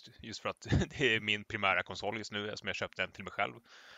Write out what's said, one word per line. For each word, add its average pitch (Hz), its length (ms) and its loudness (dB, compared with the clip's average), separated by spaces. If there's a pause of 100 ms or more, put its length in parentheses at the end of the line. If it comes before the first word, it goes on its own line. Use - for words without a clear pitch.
(180)
just 107 220 -10
för - 80 -2
att - 180 -6 (140)
<laughs> 185 180 0
det 123 180 6
är 107 40 0
min 104 240 0
primära 98 380 2
konsol 98 360 -4
just 104 140 -10
nu, 104 240 -4
som - 100 -12
jag 95 100 -2
köpte 92 260 -4
en 90 100 -4
till 98 120 -12
mig 92 80 -10
själv. - 220 -2 (440)